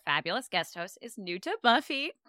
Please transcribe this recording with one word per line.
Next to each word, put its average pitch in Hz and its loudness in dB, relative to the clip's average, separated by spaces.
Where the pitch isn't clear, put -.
fabulous 160 0
guest 170 -2
host 175 -8
is - -12
new 180 -4
to 370 -4
Buffy. 269 2